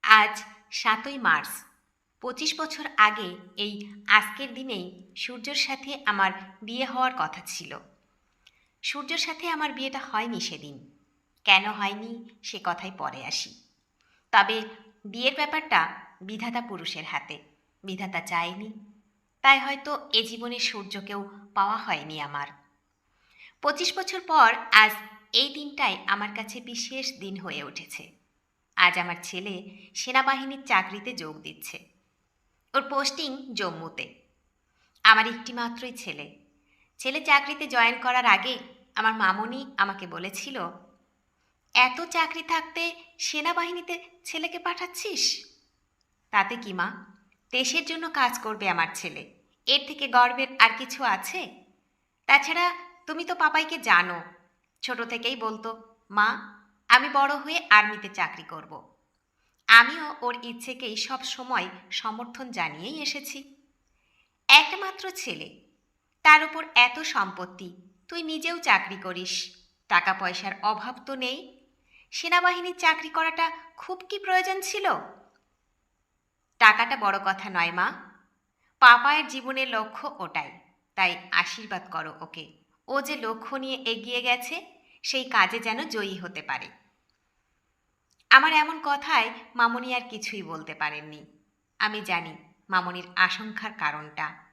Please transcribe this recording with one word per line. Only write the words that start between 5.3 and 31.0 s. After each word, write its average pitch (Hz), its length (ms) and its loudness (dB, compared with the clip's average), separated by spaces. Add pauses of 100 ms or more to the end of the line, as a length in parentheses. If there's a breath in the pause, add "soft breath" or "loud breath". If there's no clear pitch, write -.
সাথে 269 520 -4
আমার 196 260 4 (300)
বিয়ে 240 220 -4
হওয়ার 254 340 0
কথা - 280 -4
ছিল। - 320 -12 (1040 soft breath)
সূর্যর - 360 -6
সাথে 320 300 -6
আমার 302 240 -2
বিয়েটা 269 260 -8
হয়নি 226 420 -4
সেদিন। 147 500 -12 (540)
কেন 202 260 6
হয়নি 208 580 -6 (140)
সে - 220 -10
কথায় 185 340 -4
পরে 135 280 -8
আসি। - 360 -8 (720)
তবে 220 300 6 (420)
বিয়ের 240 300 -2
ব্যাপারটা 294 680 0 (200)
বিধাতা 220 400 -6
পুরুষের 185 440 -10
হাতে। 151 380 -8 (420)
বিধাতা 190 360 -6
চায়নি, 180 520 -4 (680)
তাই 269 180 6
হয়তো 277 540 -6
এ 220 100 4
জীবনে 233 360 -8
সূর্যকেও 202 720 -8 (240)
পাওয়া 208 220 2
হয়নি 156 440 -6
আমার। 143 280 -8 (1120 soft breath)
পঁচিশ 339 360 0
বছর 370 220 -6
পর 294 340 6 (180)
আজ 214 200 12 (400)
এই 277 220 0
দিনটাই 285 420 -4 (100)
আমার 202 300 -2
কাছে 220 240 -10
বিশেষ 254 580 -10
দিন 196 220 -10
হয়ে 147 240 -10
উঠেছে। 151 520 -14 (600)
আজ 180 220 6
আমার 175 240 -4
ছেলে 190 540 -10 (180 loud breath)
সেনাবাহিনীর 269 720 -2
চাকরিতে 202 460 -2